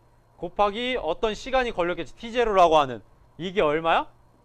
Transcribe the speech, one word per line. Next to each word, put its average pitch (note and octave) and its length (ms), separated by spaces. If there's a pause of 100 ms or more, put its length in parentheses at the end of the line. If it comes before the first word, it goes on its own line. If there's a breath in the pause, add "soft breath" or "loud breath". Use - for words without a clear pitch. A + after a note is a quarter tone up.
(380)
곱하기 A3+ 640
어떤 F3+ 320
시간이 B3 380
걸렸겠지. E3+ 440
T A3+ 160
제로라고 F#3+ 460
하는 B2+ 240 (360)
이게 F3+ 220
얼마야? E3 480 (360)